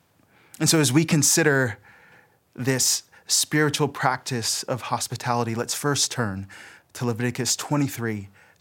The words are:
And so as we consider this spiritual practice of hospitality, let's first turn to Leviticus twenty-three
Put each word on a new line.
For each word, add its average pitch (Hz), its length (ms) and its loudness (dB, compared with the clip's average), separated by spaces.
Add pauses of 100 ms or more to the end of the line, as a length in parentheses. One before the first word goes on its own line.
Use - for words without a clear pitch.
(600)
And 151 100 2
so 165 100 6
as 131 140 4
we 160 100 6
consider 143 760 2 (760)
this 127 480 0 (220)
spiritual 151 600 2
practice 131 760 -2
of 120 200 -4
hospitality, 120 720 -2
let's 117 180 -4
first - 380 0
turn 98 360 -4 (460)
to - 120 -6
Leviticus 120 500 -2
twenty-three 117 720 -2 (320)